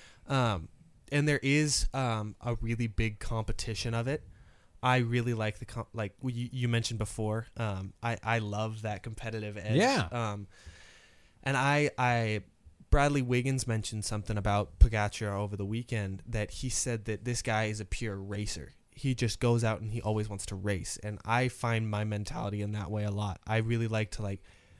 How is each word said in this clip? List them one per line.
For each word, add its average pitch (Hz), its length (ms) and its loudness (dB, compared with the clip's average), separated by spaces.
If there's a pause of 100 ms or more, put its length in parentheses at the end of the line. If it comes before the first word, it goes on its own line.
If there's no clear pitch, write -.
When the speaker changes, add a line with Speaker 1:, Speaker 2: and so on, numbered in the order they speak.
(280)
Speaker 1:
Um, 113 400 2 (440)
and 147 160 4
there 147 120 4
is, 143 540 4
um, 113 460 0
a 120 160 -2
really 117 320 0
big 110 320 -2
competition 113 760 -2
of 117 140 0
it. 147 160 -4 (580)
I 127 160 4
really 120 360 2
like 107 260 -4
the - 40 -12
com-, - 280 -8
like 107 220 -6 (100)
you, 123 260 -4
you 123 180 -2
mentioned 117 300 0
before. 110 480 -2 (100)
Um, 98 360 -4 (100)
I, 117 220 -2
I 113 160 2
love 107 420 -4
that 107 220 -6
competitive 110 520 -8
edge. 107 200 0
Speaker 2:
Yeah. 202 340 4
Speaker 1:
Um, 104 380 -4 (960)
and 135 120 0
I, 143 400 4
I, 117 440 2 (500)
Bradley 143 320 6
Wiggins 123 440 2
mentioned 107 380 -2
something 107 340 -2
about 101 400 0
Pogacar 107 580 8
over 104 200 -2
the 98 80 -2
weekend, 104 640 -4
that 110 220 -2
he - 180 -6
said 117 380 -2
that 104 180 -4
this 120 180 -2
guy 110 220 2
is 107 160 -2
a 101 40 -6
pure 104 320 -4
racer. 101 560 -6 (200)
He 135 220 -2
just 117 260 0
goes 120 240 4
out 110 160 0
and 110 100 -6
he 117 100 -4
always 107 280 0
wants 101 180 -8
to - 80 -6
race. 95 480 -2
And 107 220 -6
I 123 240 2
find 113 420 -2
my 107 140 -2
mentality 104 580 -4
in 104 100 -4
that 107 180 -4
way 104 140 -2
a 104 60 -2
lot. 101 360 -4
I 110 120 2
really 113 300 0
like 110 240 -2
to, - 100 -6
like, 101 200 -6 (380)